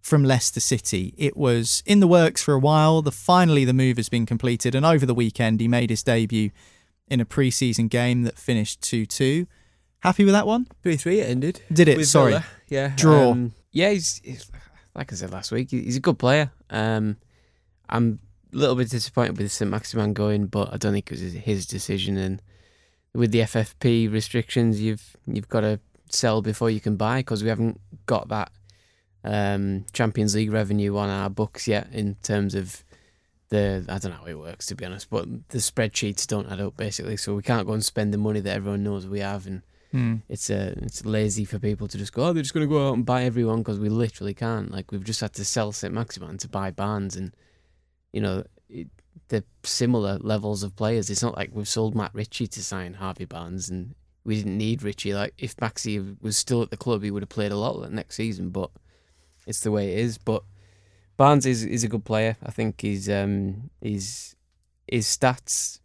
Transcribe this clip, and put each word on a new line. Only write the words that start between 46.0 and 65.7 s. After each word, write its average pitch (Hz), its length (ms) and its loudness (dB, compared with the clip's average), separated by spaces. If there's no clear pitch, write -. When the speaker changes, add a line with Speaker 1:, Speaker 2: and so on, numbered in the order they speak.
Speaker 2:
to - 80 -10
buy 95 240 -6
Barnes, 98 460 -6
and, 92 180 -10
you 107 80 -4
know, 95 240 -4
it, - 180 -14
they're 107 160 -2
similar 110 540 0
levels 104 440 -4
of 95 140 -10
players. 107 320 -2
It's 101 120 -4
not 117 140 -2
like - 160 -8
we've 104 160 -8
sold 110 260 -2
Matt 104 220 -4
Ritchie 107 320 -8
to 95 160 -12
sign 92 300 -10
Harvey 95 320 -10
Barnes, 90 440 -10
and 92 240 -8
we 110 140 -4
didn't 101 200 -4
need 113 240 -2
Ritchie. 101 320 -6
Like, 101 240 -4
if - 200 -10
Maxi 104 640 -6
was 107 160 -4
still 120 240 0
at - 100 -4
the 110 60 -10
club, 110 260 -4
he 104 80 -4
would 101 120 -6
have 101 60 -12
played 104 220 -4
a 101 60 -4
lot - 340 -6
next - 240 -10
season, 95 340 -6
but 92 220 -6
it's 110 140 -8
the 107 120 -2
way 101 200 -2
it 98 80 -2
is. 117 180 -2
But - 260 -2
Barnes 139 280 6
is, 120 200 0
is 117 180 -2
a 110 60 -2
good 107 160 -4
player. 110 360 0
I 113 100 -12
think 110 280 -4
he's, 101 300 -4
um, 98 600 -2
he's, 104 560 -8
his 117 180 0
stats - 800 -2